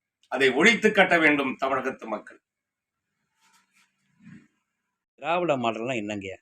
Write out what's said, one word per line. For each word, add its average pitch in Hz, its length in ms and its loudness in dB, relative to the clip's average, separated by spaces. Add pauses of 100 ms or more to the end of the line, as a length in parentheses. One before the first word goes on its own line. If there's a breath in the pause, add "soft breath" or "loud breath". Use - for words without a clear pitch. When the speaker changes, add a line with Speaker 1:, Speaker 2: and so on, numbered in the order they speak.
(280)
Speaker 1:
அதை 131 220 0
ஒழித்து 202 420 4
கட்ட 185 280 4
வேண்டும் 143 360 0
தமிழகத்து 120 520 -4
மக்கள். 107 320 -12 (2750)
Speaker 2:
திராவிட 160 420 -2
மாடல்னா 117 380 -4
என்னங்கய்யா? 104 460 -8